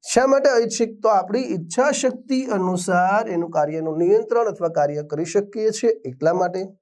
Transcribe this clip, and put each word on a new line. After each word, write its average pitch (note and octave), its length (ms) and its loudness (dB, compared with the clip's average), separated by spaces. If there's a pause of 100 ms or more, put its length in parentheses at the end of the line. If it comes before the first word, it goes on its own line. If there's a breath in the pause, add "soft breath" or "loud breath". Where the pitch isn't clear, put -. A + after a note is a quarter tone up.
શા B3 280 2
માટે C#4 240 4
ઐચ્છિક? A#3 340 0 (120)
તો A3 60 2 (100)
આપણી G#3 360 -2
ઈચ્છા B3 360 0 (100)
શક્તિ B3+ 380 -2 (200)
અનુસાર F#3 680 0 (100)
એનું E3+ 220 -2
કાર્યનું D#3 460 -2
નિયંત્રણ A3 500 2
અથવા E3 260 -4
કાર્ય D3 240 0 (120)
કરી E3 200 -4
શકીએ G#3+ 440 0
છીએ A3+ 180 2 (140)
એટલા D#3 320 0
માટે. F3+ 200 -2 (200)